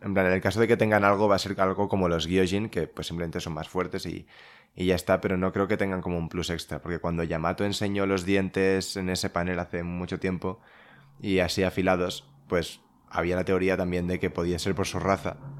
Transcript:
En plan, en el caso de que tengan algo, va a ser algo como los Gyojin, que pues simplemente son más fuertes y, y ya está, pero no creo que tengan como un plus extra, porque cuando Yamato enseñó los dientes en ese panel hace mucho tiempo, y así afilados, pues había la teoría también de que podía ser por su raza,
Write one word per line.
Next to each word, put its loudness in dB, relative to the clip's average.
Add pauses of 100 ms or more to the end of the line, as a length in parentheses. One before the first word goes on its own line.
En -4
plan, 4
en 4
el 2
caso 2
de 6
que 6
tengan 4
algo, 6
va 6
a -2
ser -4
algo 2
como 2
los 0
Gyojin, 2
que -2
pues -10
simplemente -6
son -6
más -8
fuertes -4
y, -10 (480)
y -2
ya 6
está, 2
pero 0
no 0
creo 2
que 0
tengan -2
como -4
un -4
plus -4
extra, -6
porque -6
cuando -2
Yamato -2
enseñó -2
los 0
dientes 2
en -4
ese -2
panel -2
hace -6
mucho -6
tiempo, -4 (600)
y 0
así 0
afilados, 0 (200)
pues -2 (280)
había 0
la 0
teoría 2
también -2
de -2
que -2
podía -2
ser -2
por -2
su -6
raza, -2 (240)